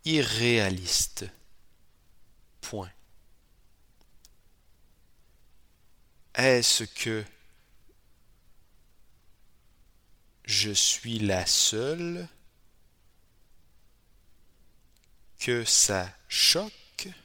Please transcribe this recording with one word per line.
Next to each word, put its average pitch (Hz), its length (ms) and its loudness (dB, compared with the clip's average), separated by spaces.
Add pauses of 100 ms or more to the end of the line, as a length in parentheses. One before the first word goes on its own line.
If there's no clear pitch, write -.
irréalistes. 110 1200 0 (1400)
Point. 92 280 -10 (3500)
Est-ce 123 500 4
que 110 380 -6 (3250)
je 107 260 0
suis 113 480 0
la 98 260 0
seule 170 840 -2 (3000)
que 120 280 -2
ça 92 440 2 (180)
choque ? - 800 -2 (160)